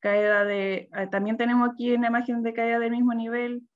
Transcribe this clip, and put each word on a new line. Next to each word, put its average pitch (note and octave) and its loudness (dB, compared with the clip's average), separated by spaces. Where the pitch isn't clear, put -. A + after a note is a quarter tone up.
caída G#3 2
de, G3 -4
ah, G3 -4
también G#3 -2
tenemos A#3+ 2
aquí A#3+ -2
una A#3+ 2
imagen A#3+ -2
de A3+ -2
caída A#3 0
del A#3 0
mismo A#3+ 2
nivel A#3+ -4